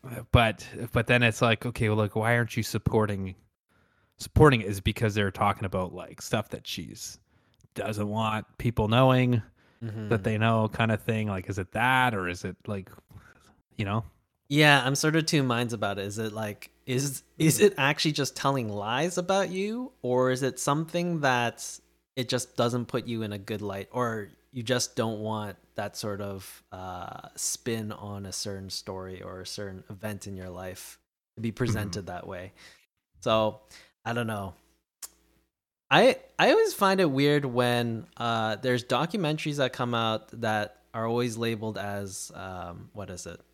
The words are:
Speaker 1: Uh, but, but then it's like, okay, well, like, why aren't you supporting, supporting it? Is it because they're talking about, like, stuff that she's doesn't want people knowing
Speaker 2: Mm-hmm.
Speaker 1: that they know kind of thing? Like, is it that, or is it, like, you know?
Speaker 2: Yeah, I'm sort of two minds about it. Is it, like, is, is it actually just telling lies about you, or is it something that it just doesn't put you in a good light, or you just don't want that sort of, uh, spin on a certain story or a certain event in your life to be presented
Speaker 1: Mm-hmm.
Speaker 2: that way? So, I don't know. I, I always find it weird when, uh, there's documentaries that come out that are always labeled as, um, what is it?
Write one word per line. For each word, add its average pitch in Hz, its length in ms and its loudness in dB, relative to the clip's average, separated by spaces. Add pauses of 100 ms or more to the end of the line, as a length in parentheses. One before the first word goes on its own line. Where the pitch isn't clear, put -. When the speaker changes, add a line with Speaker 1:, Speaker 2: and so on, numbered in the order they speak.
Speaker 1:
Uh, 120 180 -10 (100)
but, 113 340 4 (260)
but 117 140 2
then 123 160 6
it's 117 180 4
like, 113 240 4
okay, 107 240 0
well, 107 80 4
like, 107 200 0
why 113 200 2
aren't 117 200 0
you 113 60 0
supporting, 101 720 0 (800)
supporting 139 420 6
it? 95 60 -6
Is 101 120 -4
it - 60 -10
because 110 300 0
they're 101 160 2
talking 101 340 0
about, 92 300 -4
like, - 260 -14
stuff - 300 -4
that - 160 -12
she's - 520 -12 (560)
doesn't 104 340 -4
want 110 380 -2 (120)
people 117 300 0
knowing 123 540 6 (400)
Speaker 2:
Mm-hmm. 110 280 -6
Speaker 1:
that 110 120 2
they 107 160 0
know 113 340 4
kind 113 200 2
of 107 100 0
thing? 110 240 -2
Like, 95 220 -4
is 98 100 -4
it 92 140 -6
that, 123 420 4
or 92 140 -2
is 90 160 -6
it, 90 120 -6 (120)
like, 98 200 -6 (880)
you 107 80 -4
know? 107 200 -2 (440)
Speaker 2:
Yeah, 143 360 8
I'm 135 100 2
sort 156 220 2
of 160 100 2
two 151 160 4
minds 120 300 0
about 101 260 -2
it. 98 60 -6
Is 101 140 -6
it, 110 140 -4
like, 107 380 -8 (160)
is, 131 380 -2 (140)
is 160 220 4
it 202 180 8
actually 147 340 2
just - 240 -2
telling 135 320 0
lies 117 500 -2
about 185 320 0
you, 214 400 -4 (120)
or 127 280 2
is 131 140 0
it 127 160 -2
something 165 600 -2
that 123 420 0 (500)
it 127 140 -4
just - 280 -4
doesn't 120 300 0
put 120 220 -4
you 113 140 -4
in 104 100 -6
a 104 60 -8
good 101 240 -6
light, 98 280 -8
or 113 380 -4 (240)
you 123 100 -8
just 123 320 0
don't 113 240 -2
want 107 380 -4 (180)
that 101 220 -6
sort 101 240 -6
of, 98 500 -10
uh, 92 640 -12
spin 113 560 -6
on 101 360 -10
a 92 60 -10
certain 95 380 -8
story 92 500 -10
or 92 200 -12
a 90 60 -12
certain 95 440 -10
event 101 380 -10
in 98 80 -10
your 92 140 -10
life 92 500 -12 (340)
to 110 80 -16
be 117 80 -2
presented 104 540 -4
Speaker 1:
Mm-hmm. 90 100 -10
Speaker 2:
that 87 140 -10
way? 92 240 -10 (640)
So, 110 440 2 (420)
I 113 80 -4
don't 117 160 -2
know. 98 260 -6 (1400)
I, 190 260 8 (220)
I 196 140 6
always 440 200 4
find 190 300 4
it 160 80 4
weird 143 340 4
when, 120 640 0 (100)
uh, 113 400 0
there's 123 260 0
documentaries 151 760 -2
that 127 160 0
come 120 200 -2
out 110 340 -2 (120)
that 107 360 -2 (180)
are 113 120 -2
always 117 300 0
labeled 110 400 -4
as, 101 580 -8
um, 92 600 -12
what 98 160 -10
is 87 160 -12
it? 82 120 -14 (160)